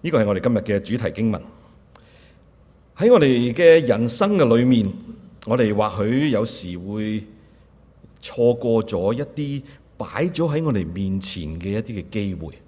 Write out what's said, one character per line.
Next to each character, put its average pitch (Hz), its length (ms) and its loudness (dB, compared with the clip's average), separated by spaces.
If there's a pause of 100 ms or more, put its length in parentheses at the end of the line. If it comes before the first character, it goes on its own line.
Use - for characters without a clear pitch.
呢 165 100 -4
個 120 120 4
係 - 20 2
我 101 100 0
哋 92 60 -2
今 123 120 0
日 113 40 2
嘅 101 220 -2
主 110 240 -6
題 85 80 -2
經 107 200 -2
文。 85 100 -6 (1600)
喺 226 140 4
我 233 80 8
哋 123 340 4
嘅 165 340 6
人 117 220 2
生 202 280 0
嘅 117 200 6
裏 123 80 4
面， 113 260 2 (540)
我 110 100 0
哋 113 160 2
或 104 320 -2
許 135 280 0
有 107 120 0
時 90 360 -8
會 107 440 -6 (1000)
錯 120 360 0
過 113 260 0
咗 98 300 -2
一 127 80 -6
啲 143 420 -8 (340)
擺 110 100 -10 (180)
咗 165 260 -2
喺 156 120 -2
我 147 100 -2
哋 92 180 -2
面 95 280 -4
前 92 240 -10 (160)
嘅 95 100 -8
一 101 80 -4
啲 110 260 -8
嘅 - 60 -12
機 101 240 -6
會。 80 200 -12 (140)